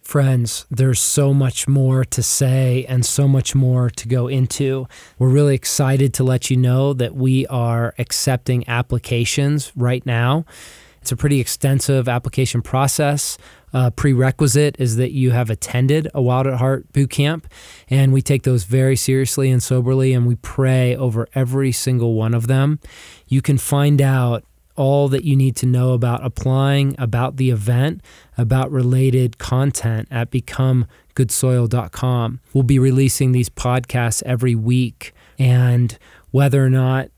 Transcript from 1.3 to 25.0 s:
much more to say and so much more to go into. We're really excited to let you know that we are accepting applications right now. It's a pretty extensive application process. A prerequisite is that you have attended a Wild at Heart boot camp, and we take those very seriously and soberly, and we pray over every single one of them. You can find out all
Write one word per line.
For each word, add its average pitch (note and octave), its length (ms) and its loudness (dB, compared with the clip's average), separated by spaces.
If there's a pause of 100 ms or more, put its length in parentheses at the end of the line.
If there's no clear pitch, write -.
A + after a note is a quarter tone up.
much C3 340 0
more C3 380 2
to - 180 -4
say C3 640 0
and B2 180 0
so C#3 220 0
much C3+ 260 0
more B2+ 360 2
to - 180 -10
go B2 220 -2
into. C3 580 -2 (320)
We're B2+ 80 4
really C#3+ 260 4
excited C3+ 600 0
to B2+ 100 -2
let B2+ 260 0
you C3 60 2
know C3 380 2
that B2 200 -4
we C3 340 0
are A#2 520 -2
accepting B2 720 -2
applications B2 1040 -2
right B2 300 -2
now. B2+ 400 0 (560)
It's - 100 -8
a A#2+ 60 -4
pretty C#3+ 240 0
extensive C3+ 640 0
application B2 540 -2
process. C#3+ 760 -2 (360)
A B2+ 180 2
prerequisite C#3 880 2
is A#2 160 0
that B2 160 -2
you B2+ 200 0
have A#2+ 180 0
attended C3+ 640 -2
a C#3+ 80 -2
Wild B2+ 260 0
at B2+ 120 -2
Heart C3 340 -2
boot C#3 160 0
camp, D3+ 360 -2 (440)
and C3+ 240 4
we C3+ 80 2
take C#3 220 -2
those B2 200 0
very C3 320 2
seriously C3 560 0
and B2 100 2
soberly, C3 520 0
and B2 120 2
we A#2+ 100 2
pray C3 600 0
over A#2 400 -2
every C3 380 0
single A#2 400 -2
one A2 200 0
of A2+ 140 -2
them. C#3 320 0 (480)
You C3 140 2
can C#3 160 0
find C#3+ 440 2
out B2+ 440 0 (320)
all C#3+ 300 2